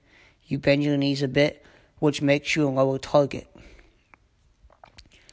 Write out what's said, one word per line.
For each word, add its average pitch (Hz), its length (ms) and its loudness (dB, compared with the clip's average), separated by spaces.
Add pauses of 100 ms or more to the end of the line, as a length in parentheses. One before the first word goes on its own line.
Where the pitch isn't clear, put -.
(460)
you 143 120 -4
bend 143 240 2
your 147 140 0
knees 139 260 -2
a 139 60 -2
bit, 147 360 0 (360)
which 147 200 0
makes 143 360 0
you 151 100 2
a 135 40 0
lower 135 280 0
target. 139 480 0 (1900)